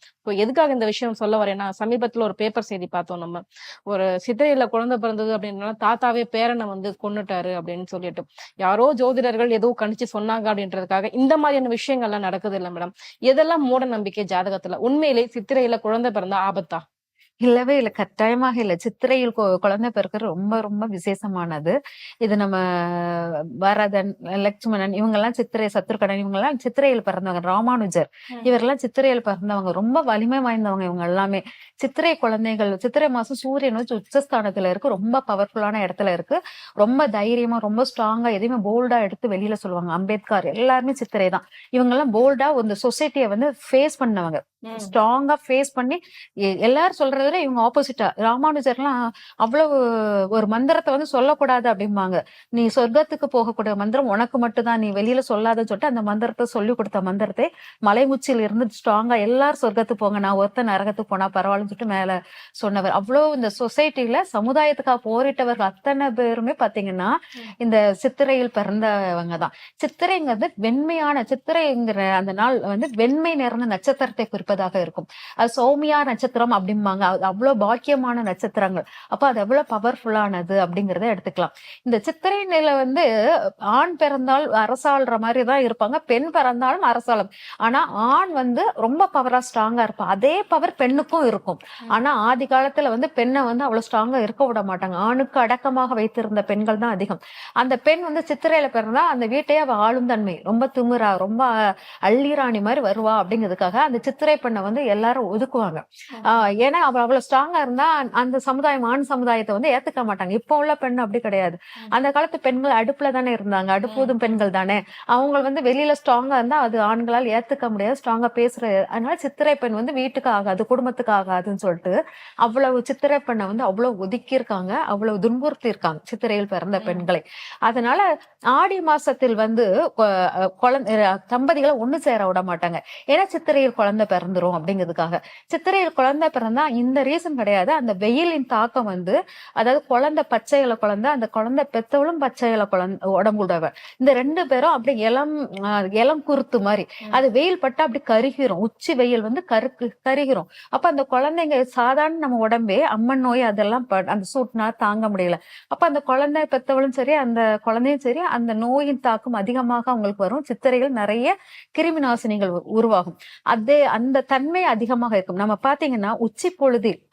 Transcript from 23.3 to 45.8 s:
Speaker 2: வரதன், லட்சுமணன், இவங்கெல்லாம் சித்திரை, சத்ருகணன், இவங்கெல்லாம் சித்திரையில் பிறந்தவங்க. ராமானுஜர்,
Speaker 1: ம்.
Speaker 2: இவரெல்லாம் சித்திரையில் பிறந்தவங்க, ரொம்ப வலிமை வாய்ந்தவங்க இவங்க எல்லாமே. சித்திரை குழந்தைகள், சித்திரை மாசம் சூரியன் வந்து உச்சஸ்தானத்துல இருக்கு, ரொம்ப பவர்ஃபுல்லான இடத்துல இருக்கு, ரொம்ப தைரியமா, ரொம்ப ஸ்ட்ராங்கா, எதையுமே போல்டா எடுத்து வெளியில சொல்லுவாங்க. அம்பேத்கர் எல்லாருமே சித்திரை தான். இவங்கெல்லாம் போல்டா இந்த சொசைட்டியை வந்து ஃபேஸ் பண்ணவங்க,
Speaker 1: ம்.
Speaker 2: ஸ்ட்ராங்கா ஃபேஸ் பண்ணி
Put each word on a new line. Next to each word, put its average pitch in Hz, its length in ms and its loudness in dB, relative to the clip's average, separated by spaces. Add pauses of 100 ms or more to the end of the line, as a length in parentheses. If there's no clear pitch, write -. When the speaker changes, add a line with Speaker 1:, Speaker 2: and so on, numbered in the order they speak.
Speaker 2:
வரதன், 196 640 0
லட்சுமணன், 202 680 -2
இவங்கெல்லாம் 214 380 0
சித்திரை, 220 440 -4
சத்ருகணன், 196 480 -2
இவங்கெல்லாம் 202 360 -2
சித்திரையில் 247 440 0
பிறந்தவங்க. 185 380 -4
ராமானுஜர், 196 680 0 (180)
Speaker 1:
ம். 240 180 -8
Speaker 2:
இவரெல்லாம் 247 380 2
சித்திரையில் 247 400 0
பிறந்தவங்க, 196 460 -2
ரொம்ப 226 320 0
வலிமை 233 360 0
வாய்ந்தவங்க 220 440 -2
இவங்க 175 220 -4
எல்லாமே. 190 380 0 (320)
சித்திரை 311 440 -2
குழந்தைகள், 220 600 -2
சித்திரை 285 300 0
மாசம் 247 280 -4
சூரியன் 269 380 -2
வந்து 233 220 -4
உச்சஸ்தானத்துல 208 720 -2
இருக்கு, 196 180 -2
ரொம்ப 226 380 -2
பவர்ஃபுல்லான 208 600 -2
இடத்துல 180 260 -2
இருக்கு, 214 300 -2 (300)
ரொம்ப 254 360 2
தைரியமா, 233 500 0
ரொம்ப 214 260 0
ஸ்ட்ராங்கா, 233 540 -2
எதையுமே 233 220 -2 (100)
போல்டா 240 300 2
எடுத்து 208 280 -4
வெளியில 208 240 -2
சொல்லுவாங்க. 175 400 -6
அம்பேத்கர் 190 520 -2
எல்லாருமே 254 480 0
சித்திரை 220 360 -2
தான். 185 200 -4 (280)
இவங்கெல்லாம் 254 420 2
போல்டா 269 300 4 (140)
இந்த 208 140 -2 (100)
சொசைட்டியை 262 420 0
வந்து 220 200 0 (160)
ஃபேஸ் 285 400 2
பண்ணவங்க, 180 360 -2 (180)
Speaker 1:
ம். 226 280 -14
Speaker 2:
ஸ்ட்ராங்கா 247 500 2 (100)
ஃபேஸ் 269 280 0
பண்ணி 262 260 -4 (360)